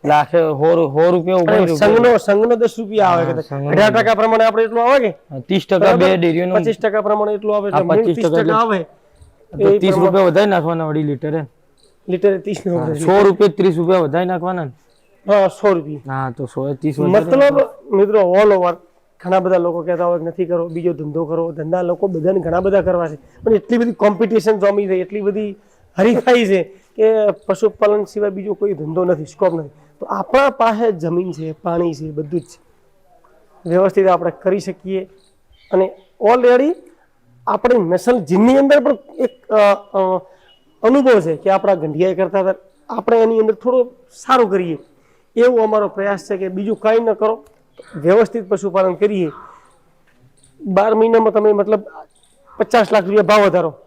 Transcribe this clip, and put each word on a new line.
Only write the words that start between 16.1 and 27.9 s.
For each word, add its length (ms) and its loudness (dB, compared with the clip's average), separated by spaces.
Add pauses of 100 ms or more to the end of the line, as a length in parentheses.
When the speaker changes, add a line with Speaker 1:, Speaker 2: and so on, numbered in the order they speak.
Speaker 1:
તો 160 -10
સો 220 -8
એ 60 -6
ત્રીસ 240 -6
વધારી 280 2
Speaker 2:
મતલબ, 340 2 (320)
મિત્રો, 280 2
all 380 4
over 160 0 (460)
ઘણા 200 0
બધા 160 0
લોકો 260 -2
કહેતા 220 -2
હોય 140 0
કે 60 -8
નથી 200 -6
કરો, 240 -4
બીજો 240 -4
ધંધો 320 -6
કરો. 280 -4
ધંધા 300 -4
લોકો 260 -4
બધાને 320 -2
ઘણા 200 -2
બધા 220 0
કરવા 260 -2
છે, 100 -14 (260)
પણ 100 2
એટલી 240 -2
બધી 140 -2
કોમ્પિટિશન 680 0
જામી 280 0
છે, 80 -2
એટલી 260 -6
બધી 360 -6 (420)
હરીફાઈ 480 2
છે 160 0 (340)
કે 340 2 (160)
પશુપાલન 580 0